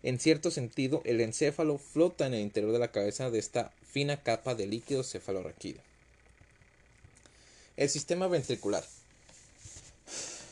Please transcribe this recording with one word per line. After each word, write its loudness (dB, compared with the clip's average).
en 0
cierto 4
sentido, -2
el 2
encéfalo 2
flota 2
en 0
el 0
interior 0
de 4
la 0
cabeza -2
de 2
esta -2
fina 0
capa 0
de -2
líquido -2
cefalorraquídeo. -6
El 4
sistema 0
ventricular. 0